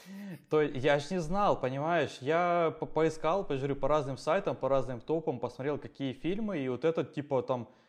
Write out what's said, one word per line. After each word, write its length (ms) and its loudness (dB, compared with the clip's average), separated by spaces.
То 120 4
я 360 2
ж 140 -6
не 80 0
знал, 400 2
понимаешь, 600 0
я 600 2
по-, 60 -2
поискал, 580 2
по-, 120 -2
говорю, 200 -2
по 120 -2
разным 280 2
сайтам, 400 0
по 120 -2
разным 320 2
топам, 380 -2
посмотрел, 400 -4
какие 340 -6
фильмы, 460 -2
и 100 -2
вот 160 -2
этот, 300 0
типа, 280 0
там 260 -2